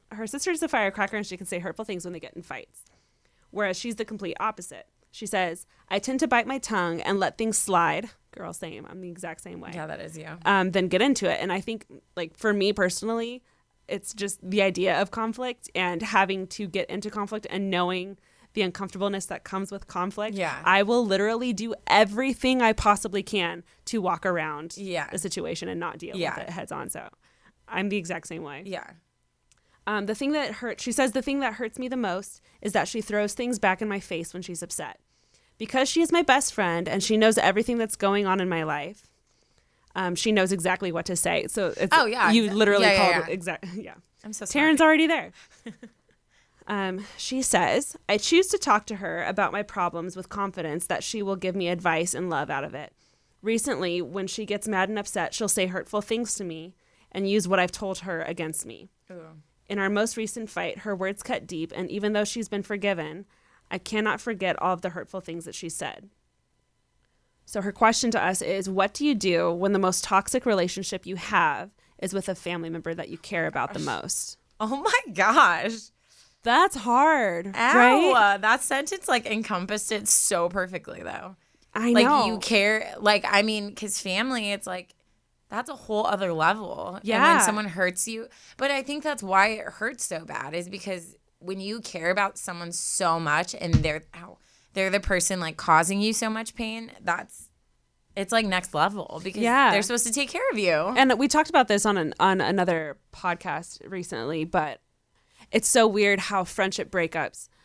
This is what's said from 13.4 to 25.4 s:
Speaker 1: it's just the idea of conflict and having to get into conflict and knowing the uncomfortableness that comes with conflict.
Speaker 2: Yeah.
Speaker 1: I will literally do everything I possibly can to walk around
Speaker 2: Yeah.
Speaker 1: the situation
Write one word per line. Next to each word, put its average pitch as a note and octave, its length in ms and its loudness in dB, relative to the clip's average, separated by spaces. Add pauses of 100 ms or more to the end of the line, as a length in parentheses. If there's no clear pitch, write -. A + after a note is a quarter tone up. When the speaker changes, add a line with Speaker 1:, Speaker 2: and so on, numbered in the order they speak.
Speaker 1:
it's - 240 -8
just G3+ 300 -6
the F#3+ 180 0
idea F#3 400 2
of G3 100 -2
conflict A3+ 640 -6
and F3+ 280 -2
having F#3+ 460 2
to - 180 -8
get F3 240 -4
into G#3 200 -8
conflict G#3+ 380 -6
and G3 220 -4
knowing F3+ 480 -2 (360)
the G#3+ 60 0
uncomfortableness G3 640 -4
that D3+ 180 -10
comes F#3+ 280 -6
with G3 140 -12
conflict. G3+ 500 -4
Speaker 2:
Yeah. D#3 300 -4
Speaker 1:
I G3 160 8
will A#3 240 2
literally A3 480 0
do A3+ 200 -6 (120)
everything B3 720 4
I A3 140 4
possibly G3+ 480 2
can F3 420 -4 (220)
to A3 160 -2
walk F3+ 240 -2
around D#3 500 -4
Speaker 2:
Yeah. F3+ 340 -6
Speaker 1:
the - 60 -6
situation E3+ 540 -6